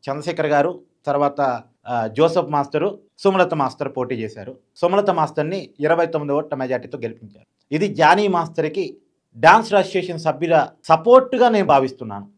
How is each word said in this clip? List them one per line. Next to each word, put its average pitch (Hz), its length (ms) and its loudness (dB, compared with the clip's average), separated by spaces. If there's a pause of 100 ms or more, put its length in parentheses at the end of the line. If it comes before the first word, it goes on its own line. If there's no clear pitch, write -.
చంద్రశేఖర్ 151 420 -6
గారు, 147 240 2 (360)
తర్వాత, 143 340 -2 (460)
ఆ, 117 200 -4 (100)
జోసెఫ్ 165 320 0
మాస్టరు, 151 500 -4 (180)
సుమలత 185 360 0
మాస్టర్ 131 440 -4
పోటీ 127 180 -6
చేశారు. 110 400 -12 (200)
సుమలత 196 340 0
మాస్టర్ని 160 600 -4 (100)
ఇరవై 165 260 2
తొమ్మిది 151 280 -4
ఓట్ల 147 220 -4
మెజార్టీతో 127 420 -6
గెలిపించారు. 113 480 -14 (260)
ఇది 165 160 -2 (120)
జానీ 180 280 4
మాస్టర్కి 165 580 -4 (520)
డాన్స్ 202 360 4
అసోసియేషన్ 180 460 0
సభ్యుల 160 480 0 (160)
సపోర్ట్గా 240 680 4
నేను 208 160 2
భావిస్తున్నాను. 127 600 0 (100)